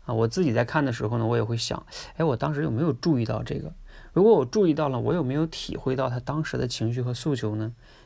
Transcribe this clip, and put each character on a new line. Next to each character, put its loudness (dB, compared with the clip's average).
啊， -4
我 4
自 0
己 2
在 4
看 0
的 0
时 -4
候 0
呢， 0
我 2
也 2
会 -2
想， -6
哎， 0
我 2
当 -2
时 -2
有 -2
没 0
有 2
注 2
意 0
到 -2
这 -6
个？ -8
如 4
果 8
我 6
注 2
意 4
到 0
了， -2
我 0
有 0
没 -2
有 2
体 -10
会 -2
到 -2
他 -4
当 -4
时 -6
的 -2
情 -2
绪 -4
和 -2
诉 -2
求 -4
呢？ -4